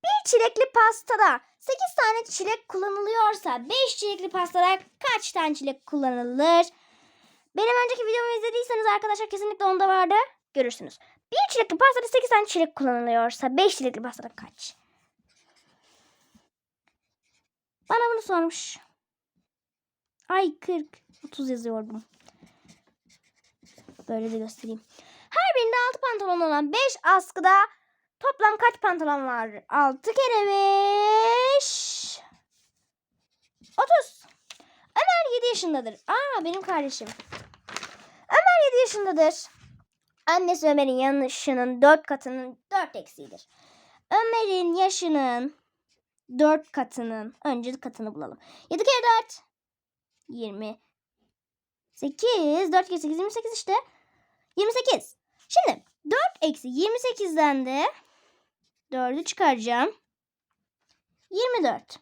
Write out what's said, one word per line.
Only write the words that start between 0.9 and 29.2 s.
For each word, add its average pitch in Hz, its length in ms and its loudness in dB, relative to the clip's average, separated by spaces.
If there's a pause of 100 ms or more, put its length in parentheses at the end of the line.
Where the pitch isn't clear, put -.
sekiz 719 360 -4
tane 466 280 2
çilek 440 440 -6
kullanılıyorsa 403 1000 -2
beş 523 280 0
çilekli 381 320 -6
pastada 359 500 0 (200)
kaç - 320 -4
tane 311 240 -2
çilek 277 300 -8
kullanılır? 277 800 2 (880)
Benim 440 200 2 (100)
önceki 480 200 -4
videomu 466 320 -2
izlediyseniz 453 480 -2
arkadaşlar 415 440 -2
kesinlikle 415 360 -6
onda 381 220 2
vardı. 381 260 2 (400)
Görürsünüz. 240 460 -4 (320)
Bir 740 220 0
çilekli 427 240 0
pastada 494 300 4
sekiz 494 220 0
tane 415 160 4
çilek 330 300 -2
kullanılıyorsa 240 800 -2
beş 381 200 2
çilekli 247 240 -6
pastada 240 340 -16
kaç? - 400 -18 (3250)
Bana 466 240 2
bunu 453 80 -4
sormuş. 330 560 -4 (1500)
Ay 370 300 0
kırk, 320 380 -6 (280)
otuz 269 240 -8
yazıyordum. 226 540 -8 (2000)
Böyle 226 220 -6
de 226 60 -6
göstereyim. 220 440 -12 (480)
Her 698 260 0
birinde 466 200 2 (140)
altı 508 120 -10
pantolon 403 380 -2
olan 302 340 0
beş 508 300 0
askıda 370 500 2 (680)
toplam 440 340 2
kaç 466 240 2
pantolon 302 460 -2